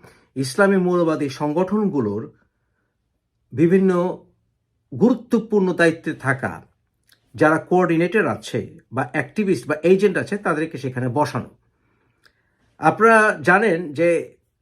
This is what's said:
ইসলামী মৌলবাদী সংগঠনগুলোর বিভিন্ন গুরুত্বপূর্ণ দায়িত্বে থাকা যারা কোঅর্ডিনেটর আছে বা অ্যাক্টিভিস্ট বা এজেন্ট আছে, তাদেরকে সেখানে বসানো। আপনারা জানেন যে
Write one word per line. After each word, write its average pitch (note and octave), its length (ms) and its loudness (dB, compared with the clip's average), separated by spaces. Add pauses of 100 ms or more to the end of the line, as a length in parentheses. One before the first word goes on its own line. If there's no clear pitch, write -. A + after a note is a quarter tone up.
(340)
ইসলামী G3 420 2
মৌলবাদী E3+ 520 0
সংগঠনগুলোর D3+ 1040 -4 (1200)
বিভিন্ন F3+ 720 2 (720)
গুরুত্বপূর্ণ G#3 760 0
দায়িত্বে E3 400 0
থাকা B2 500 -6 (720)
যারা D#3 240 2
কোঅর্ডিনেটর F3 680 0
আছে - 520 -8 (140)
বা B2+ 200 -4
অ্যাক্টিভিস্ট D#3 540 -4
বা D3 160 -4
এজেন্ট F#3+ 360 2
আছে, C#3 180 -6
তাদেরকে D#3+ 420 -4
সেখানে B2+ 300 -6
বসানো। - 420 -4 (1300)
আপনারা G#3+ 640 4
জানেন F3+ 500 2
যে E3 440 0 (260)